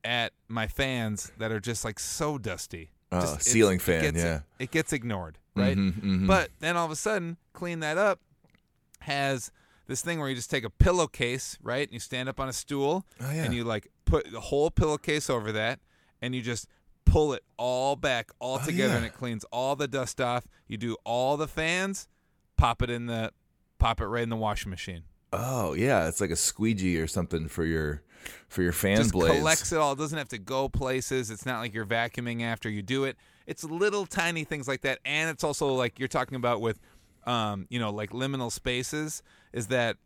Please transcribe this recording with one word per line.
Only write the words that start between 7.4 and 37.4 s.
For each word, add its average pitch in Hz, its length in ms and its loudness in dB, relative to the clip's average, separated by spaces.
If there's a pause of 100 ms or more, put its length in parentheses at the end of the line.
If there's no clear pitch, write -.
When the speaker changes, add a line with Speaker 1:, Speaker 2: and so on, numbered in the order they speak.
Speaker 1:
Clean 175 280 -6
That 156 180 -2
Up 202 220 4 (800)
has 139 500 -2 (360)
this 127 160 -4
thing 170 160 -2
where 143 100 -2
you 135 60 -2
just 120 160 -8
take 131 140 0
a 110 60 -6
pillowcase, 147 920 2
right? 127 240 -2
And - 60 -18
you - 80 -10
stand 127 280 -6
up 135 120 -8
on 135 80 -4
a 123 40 -6
stool, 143 540 -2 (140)
Speaker 2:
Oh, 131 100 -6
yeah. 156 140 -2
Speaker 1:
and 120 100 0
you, 120 100 -2
like, 110 240 -2 (160)
put 147 280 4
the 113 80 -10
whole 147 300 2
pillowcase 151 600 2
over 110 220 0
that, 110 260 -2 (420)
and 127 140 -4
you 123 80 -4
just 120 260 -4 (360)
pull 151 280 8
it - 120 -6 (120)
all 127 380 2
back, 127 360 -2 (100)
all 127 200 -4
Speaker 2:
Oh, 139 60 -4
Speaker 1:
together, 180 280 2
Speaker 2:
yeah. - 40 2
Speaker 1:
and 113 80 -2
it 104 80 -10
cleans 117 380 -6
all 131 240 0
the 143 100 -2
dust 131 340 -4
off. 123 260 0 (200)
You 117 100 -8
do 113 280 -4
all 127 320 2
the 151 100 -2
fans, 180 640 -2 (480)
pop 120 260 4
it 120 80 -2
in 120 160 -4
the, 113 260 -2 (460)
pop 113 220 2
it 110 60 -2
right 117 180 -2
in 117 60 -4
the 113 60 -2
washing 107 340 -4
machine. 87 340 -10 (280)
Speaker 2:
Oh, 117 420 -2
yeah. 98 340 4
It's 80 120 -4
like 90 100 0
a 80 60 0
squeegee 92 640 2
or 80 80 0
something 82 400 -2
for 82 180 -4
your, 78 380 -2 (460)
for - 140 -2
your 87 100 4
fan 101 240 4
Speaker 1:
Just 113 160 4
Speaker 2:
blades. 82 260 6
Speaker 1:
collects 160 320 2
it 165 80 2
all. 147 140 4
It 135 60 -4
doesn't 156 200 -4
have 139 120 -6
to 117 80 -6
go 131 300 -2
places. 131 600 -2
It's 107 160 -10
not 123 140 -2
like 113 140 -6
you're 110 120 -2
vacuuming 117 560 -2
after 117 260 -4
you 104 140 -4
do 131 220 0
it. 131 120 -4 (300)
It's - 160 -10
little 190 440 -2
tiny 170 360 -2
things 139 240 -6
like 135 140 -2
that. 135 240 -2
And 156 260 0
it's 151 140 -4
also, 147 300 0
like, 123 260 0
you're 131 80 -2
talking 131 280 -2
about 120 240 0
with, 110 200 -2 (440)
um, 107 460 -2